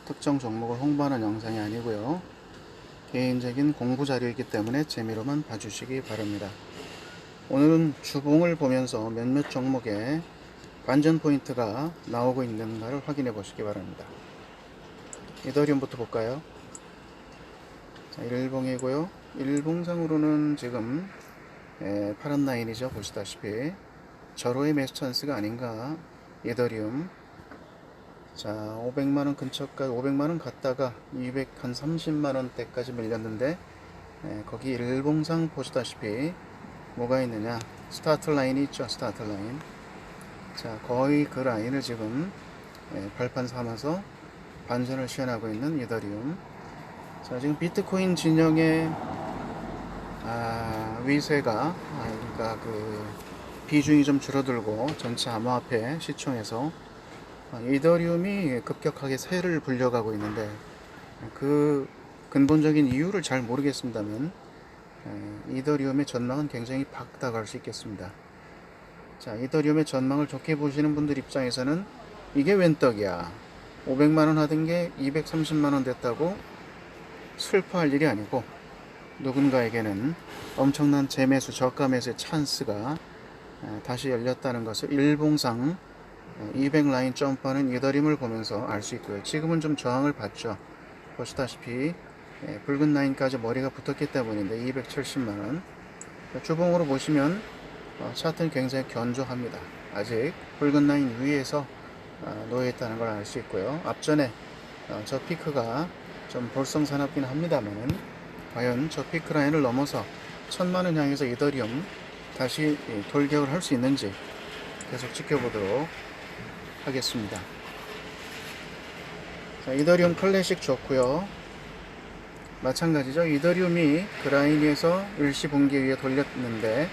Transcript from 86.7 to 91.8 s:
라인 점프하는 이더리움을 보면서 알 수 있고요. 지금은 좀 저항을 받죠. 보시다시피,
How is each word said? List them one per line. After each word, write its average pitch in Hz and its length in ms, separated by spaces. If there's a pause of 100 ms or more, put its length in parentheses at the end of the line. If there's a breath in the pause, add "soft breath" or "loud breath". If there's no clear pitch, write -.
라인 127 260
점프하는 135 600
이더리움을 139 420
보면서 113 500
알 107 160
수 - 140
있고요. 101 260
지금은 160 380
좀 151 160
저항을 135 360
받죠. 104 440 (600)
보시다시피, 127 800 (520)